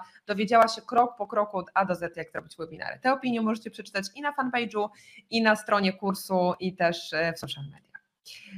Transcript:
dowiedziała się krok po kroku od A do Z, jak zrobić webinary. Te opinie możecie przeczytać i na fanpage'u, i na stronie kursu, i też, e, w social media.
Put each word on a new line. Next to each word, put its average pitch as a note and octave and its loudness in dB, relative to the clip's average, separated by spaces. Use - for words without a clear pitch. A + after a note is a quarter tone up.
dowiedziała A3 6
się A3+ -6
krok A#3+ 2
po G3+ -4
kroku G#3 -2
od F3+ -4
A G3 4
do F#3 0
Z, E3+ -6
jak D#3+ -10
zrobić - -12
webinary. D#3+ -10
Te C4 4
opinie B3+ 0
możecie A3 -2
przeczytać G3 -8
i C#4 -14
na D4 -2
fanpage'u, A#3+ -2
i A3+ 2
na A3 6
stronie G3+ 2
kursu, F#3+ 0
i F#3 -2
też, E3+ 0
e, E3 0
w E3 -12
social C#3+ -10
media. - -18